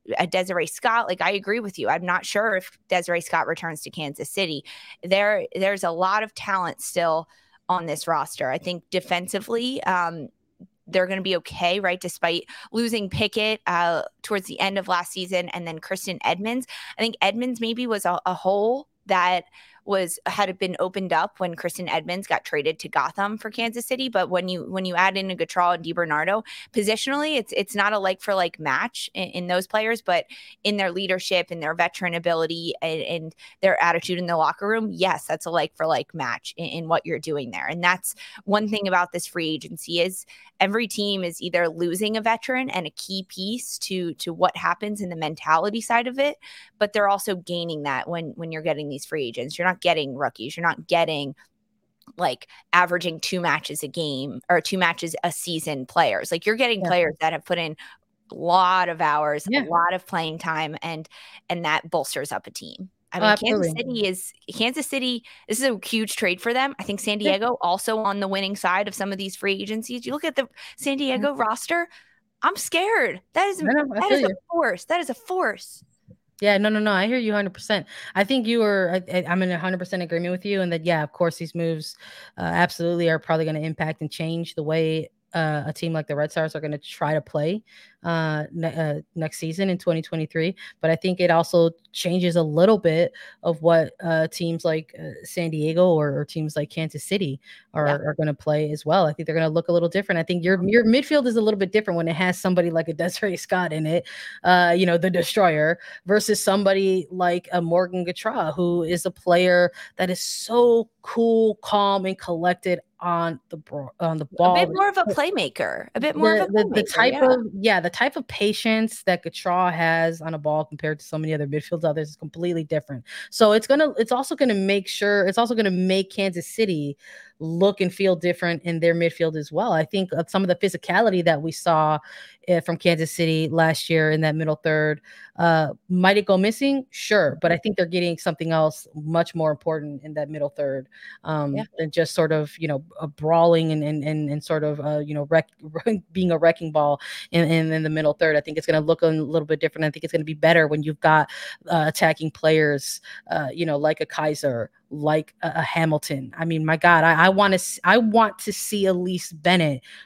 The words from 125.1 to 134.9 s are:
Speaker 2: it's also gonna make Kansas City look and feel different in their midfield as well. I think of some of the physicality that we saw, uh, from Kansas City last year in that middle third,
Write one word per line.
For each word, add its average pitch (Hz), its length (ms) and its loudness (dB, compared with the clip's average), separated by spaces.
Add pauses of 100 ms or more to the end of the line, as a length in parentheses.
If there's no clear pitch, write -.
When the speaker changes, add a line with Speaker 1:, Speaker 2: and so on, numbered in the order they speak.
Speaker 2:
it's 190 120 0
also 233 180 0
gonna 214 160 2
make 185 400 2
Kansas 180 340 -2
City 156 500 -2 (440)
look 170 400 2
and 180 120 2
feel 190 220 2
different 175 480 -2
in 170 160 -2
their 165 160 4
midfield 165 400 0
as 151 160 -6
well. 196 220 0
I 160 120 4
think 190 280 -2
of 160 180 -2
some 196 140 2
of 185 40 0
the 180 60 4
physicality 185 720 2
that 160 180 4
we 160 80 -4
saw, 156 480 2 (500)
uh, 170 120 4
from 170 160 -2
Kansas 165 340 2
City 160 380 2
last 160 420 2
year 156 220 4
in 156 80 2
that 156 160 2
middle 156 200 0
third, 151 440 0 (360)